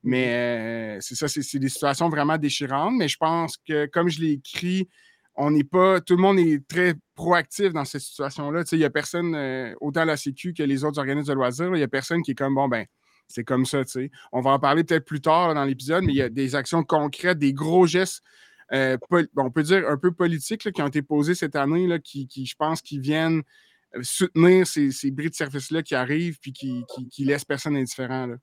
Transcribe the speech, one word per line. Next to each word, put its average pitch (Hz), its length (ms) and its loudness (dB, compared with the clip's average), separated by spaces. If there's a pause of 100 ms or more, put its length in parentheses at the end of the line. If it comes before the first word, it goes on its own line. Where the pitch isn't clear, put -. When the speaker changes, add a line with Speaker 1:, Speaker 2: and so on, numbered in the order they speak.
Speaker 1:
Mais, 127 240 2
Speaker 2:
Mhm. 120 60 0
Speaker 1:
euh, 113 640 -4
c'est - 160 -12
ça, 151 120 -4
c'est, 139 140 -4
c'est 139 180 -6
des 135 100 0
situations 143 400 0
vraiment 151 280 0
déchirantes, 147 600 -2
mais 175 100 2
je - 100 -4
pense 165 400 0
que, 147 300 -2
comme 175 220 2
je 156 120 -4
l'ai 156 120 2
écrit, 180 540 -4 (480)
on 143 140 0
n'est 147 140 4
pas, 185 380 4
tout 180 140 2
le 180 60 4
monde 196 180 6
est 151 280 2
très 175 260 2 (220)
proactif 175 580 0
dans 147 120 -4
cette 135 160 -10
situation-là. 143 600 -6
Tu 143 80 -8
sais, 165 60 0
il 160 40 4
y 151 40 6
a 139 60 2
personne, 170 440 -2
euh, 131 460 -6
autant 147 240 0
la 151 120 0
sécu 147 360 -8
que 160 100 -4
les 135 200 0
autres 147 160 -2
organismes 139 300 -2
de 143 40 0
loisirs, 135 380 0
là, 175 60 0
il 151 40 2
y - 20 2
a 127 40 0
personne 139 360 -2
qui 143 80 -4
est 120 40 -2
comme, « 135 200 -2
Bon, 139 120 2
ben, 117 180 -2 (420)
c'est - 160 -10
comme 131 220 2
ça, 135 200 -2
tu - 60 -16
sais. » 131 200 -6 (200)
On 147 100 -2
va 135 100 2
en 139 80 4
parler 147 240 4
peut-être 160 220 0
plus 147 160 -8
tard, 165 280 4
là, 156 40 0
dans 143 120 0
l'épisode, 139 380 -2
mais 156 100 2
il 139 40 2
y 139 60 2
a 120 60 -2
des 131 260 -4
actions 151 280 0
concrètes, 156 540 0
des 139 160 2
gros 160 320 4
gestes, 180 360 0 (500)
euh, 131 260 2 (120)
pol-, 170 180 4 (100)
on 131 140 0
peut 156 120 2
dire 170 240 4
un 147 100 0
peu 180 140 2
politiques, 170 540 -2
là, 208 60 -2
qui 170 100 -4
ont 143 60 0
été 143 160 -2
posés 151 320 2
cette 156 200 -4
année, 156 300 2
là, 170 140 0
qui, 139 280 -10
qui, 131 200 -10
je - 100 -12
pense, 160 240 -2
qui - 180 -10
viennent, 156 440 0 (520)
euh, - 60 -8
soutenir 180 640 4
ces, 143 260 0
ces 135 200 -4
bris 147 180 -4
de - 60 -10
service-là 147 480 -4
qui - 100 -6
arrivent 147 480 -2
puis 135 120 -12
qui, 127 300 -6 (120)
qui, 127 120 -10
qui 139 180 -6
laissent 143 200 2
personne 143 320 -2
indifférent, 131 480 -4
là. 120 180 -8